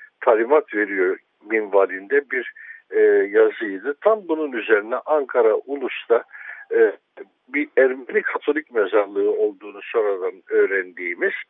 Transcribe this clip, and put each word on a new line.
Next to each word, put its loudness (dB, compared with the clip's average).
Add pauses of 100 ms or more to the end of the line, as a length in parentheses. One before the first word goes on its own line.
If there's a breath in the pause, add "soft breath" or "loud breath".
(200 loud breath)
talimat 2
veriyor 0 (320)
minvalinde 0
bir, -6 (380 loud breath)
e, 2 (300)
yazıydı. 0
Tam 0
bunun -4
üzerine 0
Ankara 0
Ulus'ta, -4 (480 loud breath)
e, 4 (560)
bir -4
Ermeni 0
Katolik -4
mezarlığı 0
olduğunu -4
sonradan -4
öğrendiğimiz -2 (180)